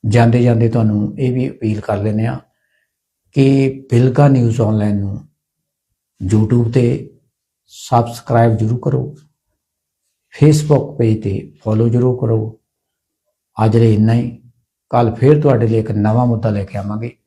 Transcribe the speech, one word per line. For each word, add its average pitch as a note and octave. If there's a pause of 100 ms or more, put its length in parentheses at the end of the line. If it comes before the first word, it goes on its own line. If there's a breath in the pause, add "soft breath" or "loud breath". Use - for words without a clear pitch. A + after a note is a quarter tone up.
ਜਾਂਦੇ A#2
ਜਾਂਦੇ A#2
ਤੁਹਾਨੂੰ G#2+
ਇਹ B2+
ਵੀ C3
ਅਪੀਲ G#2+
ਕਰ G2+
ਲੈਂਦੇ G#2+
ਹਾਂ B2+ (1000)
ਕਿ C3+
ਬਿਲਗਾ C3
ਨਿਊਜ਼ A#2+
ਆਨਲਾਈਨ G#2
ਨੂੰ G2 (1040)
YouTube G#2+
ਤੇ B2 (800)
ਸਬਸਕ੍ਰਾਈਬ A#2
ਜ਼ਰੂਰ A2+
ਕਰੋ, B2+ (1300)
Facebook D3
ਪੇਜ A2
ਤੇ G2 (320)
ਫਾਲੋ A2
ਜ਼ਰੂਰ B2
ਕਰੋ। A2+ (1160)
ਅੱਜ A2
ਲਈ A2+
ਇੰਨਾ A2
ਹੀ। A#2+ (600)
ਕੱਲ੍ਹ A#2+
ਫੇਰ D3
ਤੁਹਾਡੇ A#2+
ਲਈ A2+
ਇੱਕ A2
ਨਵਾਂ G#2+
ਮੁੱਦਾ A2+
ਲੈ G2+
ਕੇ G2+
ਆਵਾਂਗੇ। G#2+ (100)